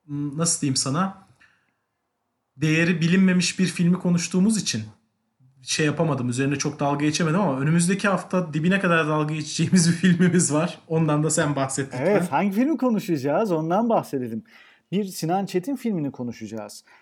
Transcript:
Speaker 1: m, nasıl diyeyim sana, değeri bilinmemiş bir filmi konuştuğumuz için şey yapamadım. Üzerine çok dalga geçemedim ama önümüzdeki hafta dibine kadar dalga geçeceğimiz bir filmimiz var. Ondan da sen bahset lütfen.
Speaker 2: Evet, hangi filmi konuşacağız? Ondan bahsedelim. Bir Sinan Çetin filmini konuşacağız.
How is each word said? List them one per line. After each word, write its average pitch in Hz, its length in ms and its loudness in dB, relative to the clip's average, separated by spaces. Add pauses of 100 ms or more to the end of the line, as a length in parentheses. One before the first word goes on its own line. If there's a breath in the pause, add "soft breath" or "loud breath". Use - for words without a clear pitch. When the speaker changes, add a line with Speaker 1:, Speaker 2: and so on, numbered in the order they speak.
Speaker 1:
m, 147 320 -6
nasıl 165 220 -2
diyeyim 131 160 0
sana, 170 500 -4 (1300 soft breath)
değeri 160 440 2
bilinmemiş 180 580 2
bir 185 80 2
filmi 175 320 2
konuştuğumuz 180 640 0
için 110 200 -4 (800)
şey - 240 -2
yapamadım. 143 420 0
Üzerine 135 280 0
çok 147 240 -4
dalga 143 240 0
geçemedim 156 360 0
ama 139 200 0
önümüzdeki 170 480 2
hafta 185 460 -2
dibine 180 260 2
kadar 165 260 2
dalga 151 280 0
geçeceğimiz 165 540 2
bir 170 60 4
filmimiz 175 580 2
var. 160 260 -2 (100)
Ondan 156 340 2
da 156 80 0
sen 147 260 0
bahset 135 300 -2
lütfen. 131 200 -4
Speaker 2:
Evet, 180 260 2
hangi 185 200 0
filmi 262 240 2
konuşacağız? 180 760 0
Ondan 170 360 0
bahsedelim. 127 560 -2 (480 soft breath)
Bir 202 120 0
Sinan 180 420 -4
Çetin 214 300 -4
filmini 165 360 -4
konuşacağız. 110 720 -12 (180 soft breath)